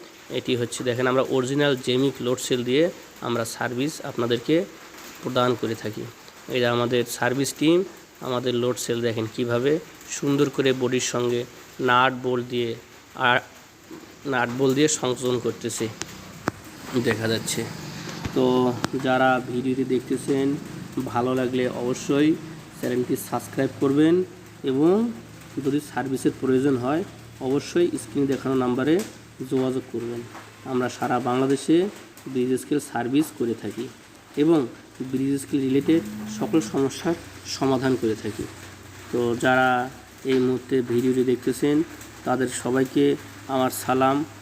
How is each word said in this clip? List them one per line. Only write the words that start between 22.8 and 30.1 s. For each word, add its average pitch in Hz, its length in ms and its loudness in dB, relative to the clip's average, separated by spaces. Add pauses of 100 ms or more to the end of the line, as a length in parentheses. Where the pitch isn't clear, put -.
চ্যানেলটি 123 360 0 (140)
সাবস্ক্রাইব 135 400 -2 (100)
করবেন 156 440 4 (400)
এবং 165 440 4 (560)
যদি 143 160 0 (140)
সার্ভিসের 135 460 0
প্রয়োজন 131 360 4
হয় 135 260 0 (380)
অবশ্যই 143 480 2 (140)
স্ক্রিনে 143 240 0
দেখানো 135 280 0
নাম্বারে 131 460 2 (500)
যোগাযোগ 131 320 0 (100)
করবেন। 120 280 -6 (440)